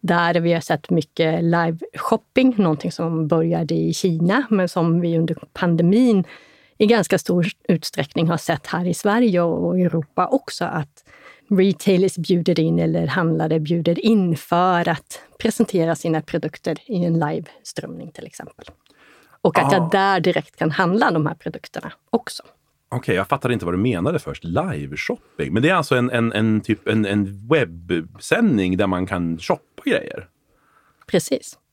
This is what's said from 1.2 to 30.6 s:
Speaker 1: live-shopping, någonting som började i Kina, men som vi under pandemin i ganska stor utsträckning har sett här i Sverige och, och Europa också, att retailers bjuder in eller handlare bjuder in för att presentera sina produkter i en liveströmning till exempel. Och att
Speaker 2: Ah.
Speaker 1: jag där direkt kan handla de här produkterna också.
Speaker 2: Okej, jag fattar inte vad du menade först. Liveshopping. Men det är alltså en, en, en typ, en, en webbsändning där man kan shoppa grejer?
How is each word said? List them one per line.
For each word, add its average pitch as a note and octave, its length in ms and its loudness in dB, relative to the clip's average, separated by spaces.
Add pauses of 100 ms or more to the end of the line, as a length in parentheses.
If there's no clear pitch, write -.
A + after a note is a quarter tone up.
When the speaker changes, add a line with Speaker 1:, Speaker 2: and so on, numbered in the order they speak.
Speaker 1:
live-shopping, E3+ 1120 0
någonting D#3+ 340 2
som E3 360 -2
började E3 480 0
i E3 180 0
Kina, F3+ 560 2
men F#3+ 200 2
som E3+ 320 2
vi E3+ 160 0
under D#3+ 180 0 (180)
pandemin F#3 720 2 (540)
i A3 80 4
ganska G3+ 320 4
stor F3 280 0 (220)
utsträckning D#3+ 600 -2
har E3+ 100 0
sett - 300 -4
här F3 200 -4
i F3 60 0
Sverige G#3 480 2
och, E3+ 260 0
och F3+ 120 0
Europa F3 480 0
också, - 380 -2
att - 380 -8 (460)
retailers F#3+ 680 2
bjuder E3+ 420 0
in E3 200 2
eller E3 280 0
handlare D#3+ 520 0
bjuder E3+ 460 -2
in G3 320 2
för F3 520 0
att - 320 -8 (180)
presentera F3 560 0
sina D#3+ 260 -2
produkter D#3+ 640 -6
i F3+ 200 -2
en E3 140 2
liveströmning E3 920 -8
till - 140 -16
exempel. - 400 -20 (760)
Och - 180 2
att C#3 140 2
Speaker 2:
Ah. - 20 4
Speaker 1:
jag E3 160 2
där G3 280 4
direkt E3 360 -2
kan D#3+ 160 -2
handla F#3+ 400 2
de D#3+ 140 0
här D#3+ 100 -4
produkterna - 560 -12 (180)
också. - 340 -6 (460)
Speaker 2:
Okej, A#2+ 260 -2
jag F#2+ 120 -2
fattar C3+ 240 -2
inte G#2+ 140 -2
vad E2+ 80 -2
du F2+ 40 -2
menade A2+ 420 -2
först. - 240 -12
Liveshopping. D#2+ 1120 -6
Men A#2 100 2
det D#3 60 4
är F#3+ 40 2
alltså D#3 220 0
en, B2 160 2
en, A#2 220 0
en A2 280 2
typ, - 260 -4
en, G#2+ 180 2
en G2+ 420 -2
webbsändning F#2 1300 0
där G2+ 100 2
man F#2 200 -2
kan E2+ 320 -4
shoppa - 460 -6
grejer? - 420 -4 (800)